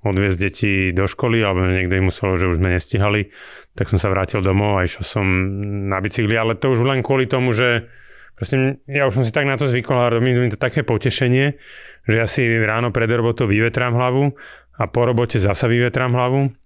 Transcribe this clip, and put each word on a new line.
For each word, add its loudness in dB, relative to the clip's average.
odviezť 0
deti -2
do 0
školy, 0
alebo 2
niekto 0
im 2
musel, 0
že 0
už 2
sme 2
nestihali, 0
tak -4
som 2
sa 0
vrátil 0
domov 2
a 2
išiel -6
som -2
na -2
bicykli, -2
ale 0
to -2
už 2
len 0
kvôli 0
tomu, 0
že 0
proste -6
m-, 0
ja 0
už -2
som 2
si -2
tak 0
na -2
to -2
zvykol 0
a 2
robí 2
mi 2
to -8
také -2
potešenie, 0
že 0
ja 2
si 0
ráno 0
pred 0
robotou 0
vyvetrám 0
hlavu 0
a -2
po -2
robote 0
zasa 0
vyvetrám 0
hlavu. 0